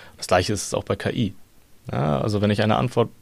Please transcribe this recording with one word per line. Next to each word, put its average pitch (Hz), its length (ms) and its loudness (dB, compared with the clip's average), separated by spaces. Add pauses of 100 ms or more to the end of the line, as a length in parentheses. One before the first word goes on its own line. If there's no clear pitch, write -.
(160)
Das - 120 -10
Gleiche 90 260 2
ist - 140 -6
es - 40 -10
auch - 120 -2
bei 101 120 -2
K - 140 -4
I. 113 240 -2 (580)
Ja, 139 300 0
also 104 180 0
wenn 104 100 2
ich 107 120 0
eine 110 140 4
Antwort 123 340 0 (120)